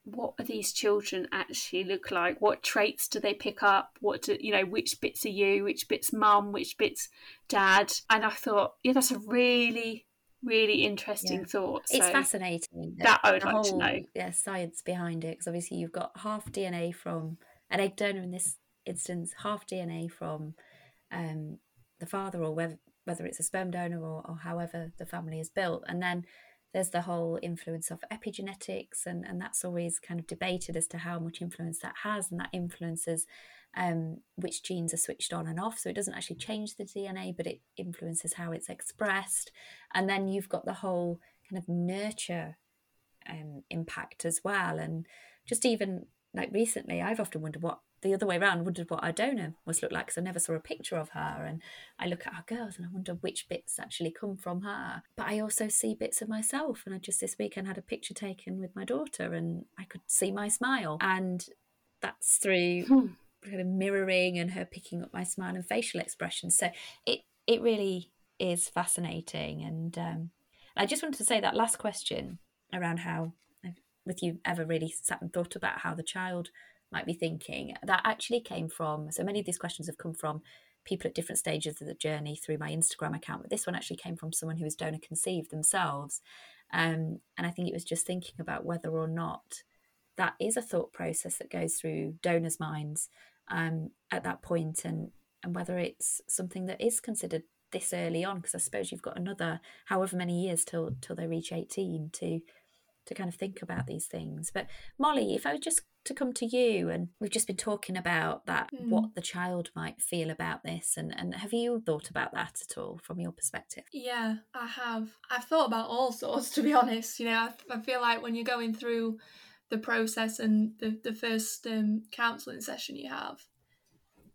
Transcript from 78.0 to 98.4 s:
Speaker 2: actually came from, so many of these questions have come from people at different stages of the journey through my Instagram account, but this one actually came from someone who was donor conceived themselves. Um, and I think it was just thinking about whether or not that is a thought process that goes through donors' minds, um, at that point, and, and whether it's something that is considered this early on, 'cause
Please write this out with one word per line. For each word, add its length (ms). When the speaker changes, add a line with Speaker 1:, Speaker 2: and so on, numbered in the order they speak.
Speaker 2:
actually 360
came 300
from, 400
so 140
many 160
of 80
these 100
questions 300
have 100
come 160
from 300
people 240
at 80
different 240
stages 420
of 60
the 80
journey 400
through 240
my 100
Instagram 460
account, 260
but 80
this 160
one 100
actually 220
came 180
from 160
someone 260
who 60
was 120
donor 260
conceived 480
themselves. 720
Um, 480
and 120
I 20
think 180
it 60
was 100
just 220
thinking 320
about 260
whether 280
or 160
not 560
that 220
is 160
a 60
thought 320
process 440
that 120
goes 280
through 440
donors' 380
minds, 500
um, 420
at 120
that 200
point, 420
and, 260
and 140
whether 240
it's 480
something 400
that 120
is 200
considered 440
this 200
early 320
on, 160
'cause 140